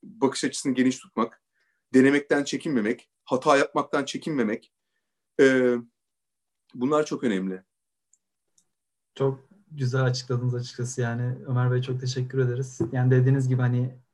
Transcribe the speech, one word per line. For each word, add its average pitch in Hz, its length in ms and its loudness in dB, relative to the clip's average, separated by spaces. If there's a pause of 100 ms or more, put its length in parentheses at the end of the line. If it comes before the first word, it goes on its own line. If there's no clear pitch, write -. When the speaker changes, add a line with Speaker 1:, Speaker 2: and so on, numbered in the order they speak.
Speaker 1:
bakış - 420 -2
açısını 131 300 -4
geniş 127 240 2
tutmak, - 440 -6 (520)
denemekten 143 500 4
çekinmemek, 123 640 -4 (140)
hata 139 320 2
yapmaktan 139 480 0
çekinmemek, 120 680 -4 (680)
e, 131 340 6 (1000)
bunlar 147 320 0
çok 147 180 -8
önemli. 95 380 -2 (1500)
Speaker 2:
Çok 135 340 -4 (220)
güzel 131 340 -2
açıkladınız 123 500 -2
açıkçası 120 460 -8
yani. 123 460 -4
Ömer 123 260 0
Bey 123 100 0
çok 127 180 -6
teşekkür 131 380 -4
ederiz. 127 400 -2 (140)
Yani 127 180 2
dediğiniz 127 380 4
gibi 127 120 0
hani 123 380 0 (160)